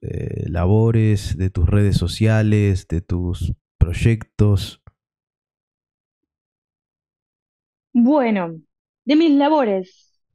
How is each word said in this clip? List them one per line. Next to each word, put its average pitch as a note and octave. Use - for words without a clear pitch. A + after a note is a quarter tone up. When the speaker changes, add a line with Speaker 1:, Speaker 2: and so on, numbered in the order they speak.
Speaker 1:
eh, -
labores, G#2+
de F#2
tus E2+
redes G2+
sociales, G#2+
de E2
tus F2
proyectos? G#2
Speaker 2:
Bueno, A3+
de C#4+
mis E4
labores. C#4